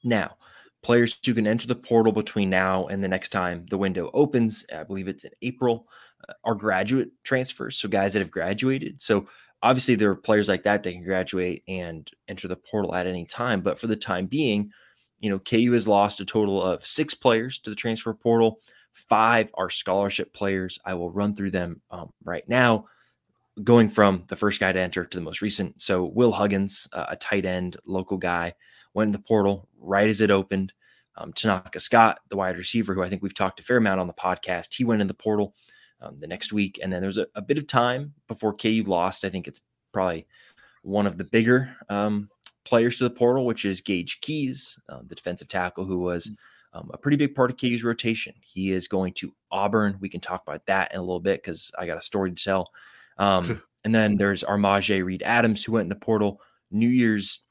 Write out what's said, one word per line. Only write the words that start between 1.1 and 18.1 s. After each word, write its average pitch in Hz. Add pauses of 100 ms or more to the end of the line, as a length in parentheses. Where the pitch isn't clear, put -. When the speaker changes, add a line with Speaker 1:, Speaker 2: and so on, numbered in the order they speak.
Speaker 1:
who 127
can 110
enter 110
the 120
portal 113
between 104
now 95
and 98
the 98
next 92
time 87
the 98
window 92
opens, 123
I 78
believe 95
it's -
in - (100)
April, 123 (400)
uh, - (100)
are 117
graduate 104 (120)
transfers, -
so 107
guys 98
that 104
have 95
graduated. 107
So 101 (360)
obviously 127
there 104
are 95
players 104
like 95
that 101
that 92
can 87
graduate 90
and 87 (180)
enter 95
the 90
portal 95
at 90
any 90
time. 117
But 92
for -
the 110
time 95
being, 104 (500)
you 107
know, 98
K -
U 120
has 113
lost 104
a 101
total 101
of 92
six -
players 120
to -
the 104
transfer 113